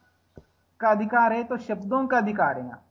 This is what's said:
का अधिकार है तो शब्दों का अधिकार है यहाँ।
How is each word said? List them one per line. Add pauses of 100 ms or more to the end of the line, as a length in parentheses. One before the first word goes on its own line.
(800)
का
अधिकार
है
तो
शब्दों
का
अधिकार
है
यहाँ।